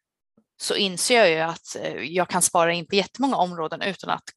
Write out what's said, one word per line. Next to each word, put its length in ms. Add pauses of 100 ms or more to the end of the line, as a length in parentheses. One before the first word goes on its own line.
(600)
så 140
inser 420
jag 120
ju 100
att, 360
eh, 200
jag 340
kan 120
spara 320
in 140
på 80
jättemånga 420
områden 440
utan 280
att, 140 (140)